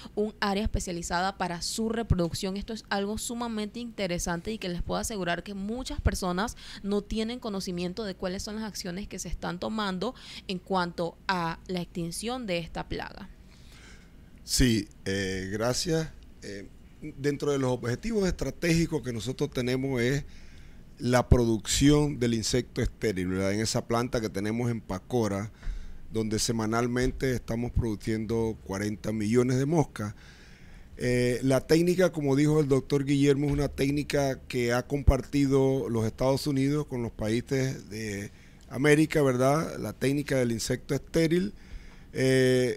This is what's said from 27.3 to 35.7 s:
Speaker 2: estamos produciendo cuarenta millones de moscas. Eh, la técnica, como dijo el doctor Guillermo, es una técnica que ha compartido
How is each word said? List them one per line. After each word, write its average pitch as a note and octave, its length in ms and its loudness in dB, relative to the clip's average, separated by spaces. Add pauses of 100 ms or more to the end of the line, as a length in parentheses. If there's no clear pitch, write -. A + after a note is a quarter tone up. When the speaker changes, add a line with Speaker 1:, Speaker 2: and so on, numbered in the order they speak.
Speaker 2:
estamos A#2 400 -4
produciendo A2 880 -2
cuarenta G#2 480 -4
millones A#2+ 480 4
de C#3 80 0
moscas. C3 480 0 (840)
Eh, B2 460 2
la C3 180 4
técnica, F3 520 4
como C#3+ 240 2
dijo D3+ 240 6
el C#3+ 80 2
doctor C#3 360 4
Guillermo, C#3+ 420 4
es C#3+ 60 2
una C#3+ 160 2
técnica C#3+ 800 0
que A#2+ 260 0
ha B2 140 2
compartido C3+ 1040 2